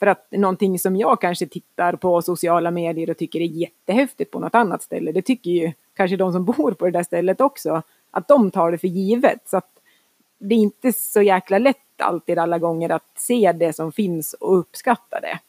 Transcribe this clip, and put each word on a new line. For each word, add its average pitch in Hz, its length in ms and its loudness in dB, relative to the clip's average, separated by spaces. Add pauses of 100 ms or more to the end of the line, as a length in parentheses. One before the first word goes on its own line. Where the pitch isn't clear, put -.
För 208 60 2
att - 240 0
någonting 190 480 0
som 185 160 -2
jag 233 260 2
kanske 175 260 -4
tittar - 460 -4
på 170 280 0
sociala 170 500 0
medier 170 380 -4
och 165 80 -6
tycker 165 220 -6
är 170 60 -2
jättehäftigt 175 840 -2
på - 80 -8
något 170 160 -2
annat 220 280 2
ställe, - 280 -6
det 180 100 -2
tycker 247 300 -2
ju 165 200 0 (240)
kanske 190 220 0
de 185 140 0
som 180 140 0
bor 247 260 0
på 175 140 -2
det 180 60 2
där 175 120 0
stället 180 380 0
också, 165 400 0 (300)
att - 160 -6
de 240 240 6
tar 170 200 2
det 170 60 -2
för 185 100 -4
givet. 196 580 0
Så 196 120 -2
att - 120 -6 (720)
det 208 160 0
är 226 40 4
inte 214 340 0
så - 280 0
jäkla 196 360 2
lätt 247 200 2 (200)
alltid 170 420 -2
alla 170 200 0
gånger 165 300 -2
att 165 280 -4
se 220 340 2
det 165 220 0
som 160 180 -6
finns 175 420 -4
och 180 260 2
uppskatta - 600 -6
det. 82 300 -10